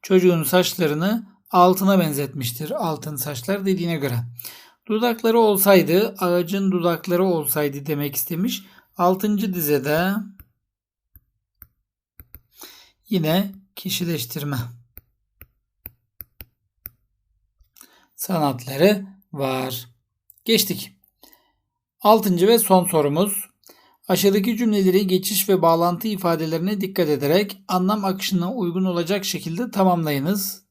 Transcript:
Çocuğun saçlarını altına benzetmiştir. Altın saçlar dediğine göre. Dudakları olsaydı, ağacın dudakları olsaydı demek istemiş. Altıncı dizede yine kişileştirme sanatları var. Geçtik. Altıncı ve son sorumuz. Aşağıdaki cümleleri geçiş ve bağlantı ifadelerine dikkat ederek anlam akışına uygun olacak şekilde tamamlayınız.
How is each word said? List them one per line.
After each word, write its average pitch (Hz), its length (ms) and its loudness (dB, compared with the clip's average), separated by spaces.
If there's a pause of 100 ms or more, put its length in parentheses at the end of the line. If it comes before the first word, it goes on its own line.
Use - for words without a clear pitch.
Çocuğun 180 420 4
saçlarını 180 840 0 (220)
altına 185 500 4
benzetmiştir. 143 720 -4
Altın 160 440 -6
saçlar 151 500 -6
dediğine 170 300 0
göre. 131 240 -2 (680)
Dudakları 226 520 0
olsaydı, 196 800 4
ağacın 180 520 0
dudakları 175 540 0
olsaydı 147 600 -2
demek 143 300 -4
istemiş. 185 480 -4 (340)
Altıncı 190 560 0
dizede 151 600 0 (3000)
yine 180 420 0 (240)
kişileştirme 147 840 -6 (3750)
sanatları 147 840 0 (280)
var. 131 560 -4 (560)
Geçtik. - 480 0 (1080)
Altıncı 202 460 4
ve 233 120 6
son 185 260 4
sorumuz. 160 640 0 (580)
Aşağıdaki 196 500 2
cümleleri 202 500 2
geçiş 190 420 0
ve 185 120 4
bağlantı 170 460 2
ifadelerine 175 720 -2
dikkat 185 280 -2
ederek 151 580 0
anlam 196 380 -2
akışına 190 480 -2
uygun 185 320 -2
olacak 180 400 -2
şekilde 180 460 -6
tamamlayınız. 175 1000 0